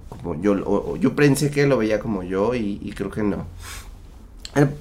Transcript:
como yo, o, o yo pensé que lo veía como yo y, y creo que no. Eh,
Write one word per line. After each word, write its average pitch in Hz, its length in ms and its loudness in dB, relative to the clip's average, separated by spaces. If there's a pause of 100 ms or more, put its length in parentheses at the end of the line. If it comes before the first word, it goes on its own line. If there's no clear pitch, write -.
como 82 340 -8
yo, 101 120 4
o, 95 400 0
o - 20 -4
yo 82 220 2
pensé 143 340 4
que 143 160 2
lo 135 100 4
veía 110 220 2
como 104 240 -4
yo 98 320 0
y, 101 260 -2
y 101 100 -8
creo 98 200 -6
que 107 120 -4
no. 90 220 -2 (1080)
Eh, 147 120 6 (140)